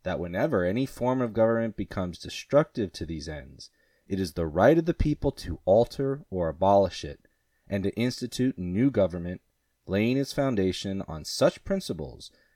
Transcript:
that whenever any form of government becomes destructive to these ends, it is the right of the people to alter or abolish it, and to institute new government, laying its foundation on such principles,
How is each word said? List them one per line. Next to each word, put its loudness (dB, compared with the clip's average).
that -4
whenever 0
any 0
form -2
of -2
government 2
becomes -6
destructive 0
to -8
these -8
ends, -14
it -2
is -2
the -2
right 6
of 2
the 2
people 0
to -8
alter 2
or -2
abolish 4
it, -14
and -2
to -2
institute -2
new 0
government, 0
laying 2
its -2
foundation 0
on -10
such 0
principles, -6